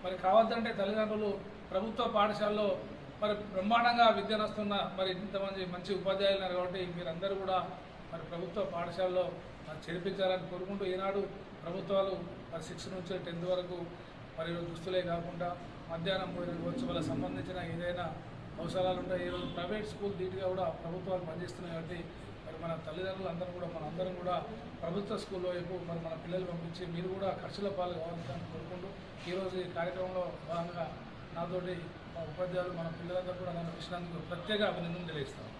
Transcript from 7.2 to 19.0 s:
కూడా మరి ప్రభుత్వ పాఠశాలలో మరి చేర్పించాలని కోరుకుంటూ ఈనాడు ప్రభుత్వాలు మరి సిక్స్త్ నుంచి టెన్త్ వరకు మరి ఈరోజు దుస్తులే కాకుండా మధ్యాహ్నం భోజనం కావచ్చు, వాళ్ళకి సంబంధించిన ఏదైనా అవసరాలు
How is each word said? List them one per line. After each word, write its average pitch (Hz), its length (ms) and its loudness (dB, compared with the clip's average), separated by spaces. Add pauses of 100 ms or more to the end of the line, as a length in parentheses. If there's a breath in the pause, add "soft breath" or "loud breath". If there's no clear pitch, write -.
కూడా 185 160 4 (540)
మరి 160 200 -6
ప్రభుత్వ 180 320 -2 (100)
పాఠశాలలో 180 500 2 (440)
మరి 156 180 -8
చేర్పించాలని 185 680 2
కోరుకుంటూ 196 320 -4 (100)
ఈనాడు 196 280 2 (400)
ప్రభుత్వాలు 190 520 2 (380)
మరి 165 160 -4
సిక్స్త్ 180 280 -8
నుంచి 185 180 -4 (140)
టెన్త్ 170 260 -4
వరకు 180 240 0 (580 loud breath)
మరి 160 160 -2
ఈరోజు 170 200 -2
దుస్తులే 185 300 2 (100)
కాకుండా 170 380 0 (420)
మధ్యాహ్నం 185 440 2
భోజనం 175 300 -2
కావచ్చు, 170 240 0
వాళ్ళకి 170 220 2
సంబంధించిన 180 460 0 (160)
ఏదైనా 175 320 0 (540)
అవసరాలు 180 440 2